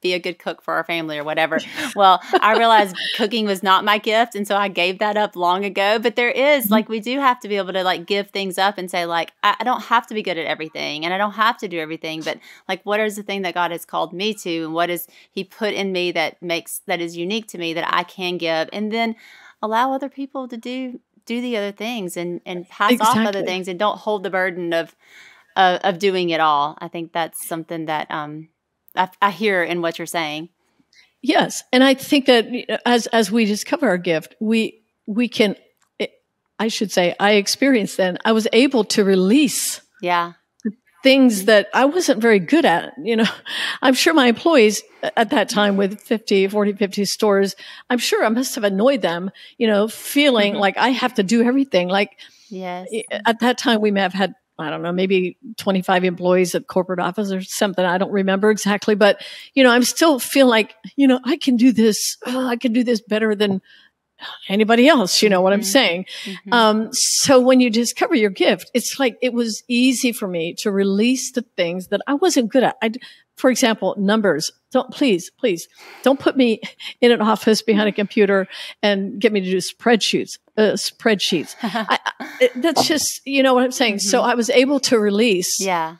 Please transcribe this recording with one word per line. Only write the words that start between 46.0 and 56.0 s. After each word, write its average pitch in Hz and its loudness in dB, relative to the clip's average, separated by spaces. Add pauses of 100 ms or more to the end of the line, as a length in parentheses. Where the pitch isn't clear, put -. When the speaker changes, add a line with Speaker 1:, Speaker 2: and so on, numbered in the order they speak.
Speaker 2:
fifty, 202 0
forty, 208 0
fifty 202 -4
stores, 196 0 (360)
I'm 240 0
sure 392 0
I 226 2
must 247 -2
have 226 -8
annoyed 202 2
them, 180 -4 (280)
you 233 0
know, 208 2
feeling 233 0
Speaker 1:
Mm-hmm. - -4
Speaker 2:
like 196 0
I 220 2
have 247 -2
to 208 0
do 226 2
everything. 240 0
Like, 196 -2 (320)
Speaker 1:
Yes. 185 -10
Speaker 2:
i-, 220 -8 (220)
at 226 0
that 247 0
time, 233 0
we 214 2
may 196 0
have 190 -2
had, 190 -2 (240)
I 156 -8
don't 160 -8
know, 170 -6
maybe 185 0 (220)
twenty-five 185 0